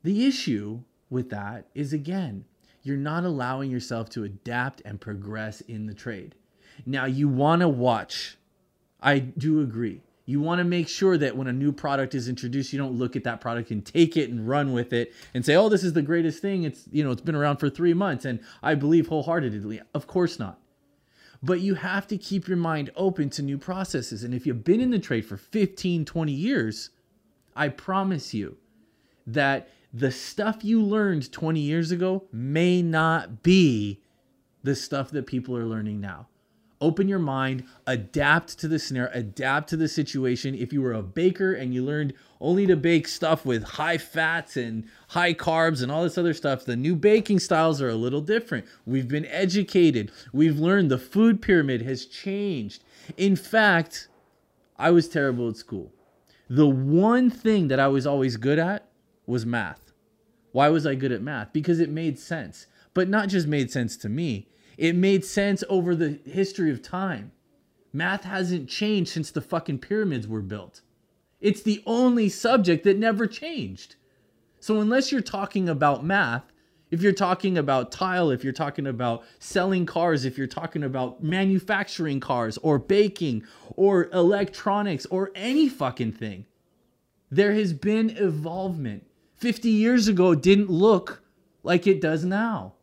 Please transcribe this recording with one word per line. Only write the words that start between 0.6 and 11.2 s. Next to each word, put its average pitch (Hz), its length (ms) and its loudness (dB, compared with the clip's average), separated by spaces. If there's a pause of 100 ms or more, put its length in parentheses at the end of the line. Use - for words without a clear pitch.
with 123 200 -4
that 104 440 -10
is, 143 180 -6
again, 151 520 -6 (380)
you're 139 140 -4
not 151 280 -2
allowing 135 460 -2
yourself 120 400 -4
to 113 140 -6
adapt 120 600 -6
and 104 160 -12
progress 107 640 -10
in 107 240 -10
the 104 80 -10
trade. 101 400 -12 (500)
Now, 131 220 -4
you 139 220 0
wanna 156 400 4
watch. 120 680 -2 (640)
I 143 180 4
do 151 420 0
agree. 117 420 -4 (240)
You 139 140 -2
wanna 175 240 0
make 175 240 0
sure 190 280 2
that 135 200 0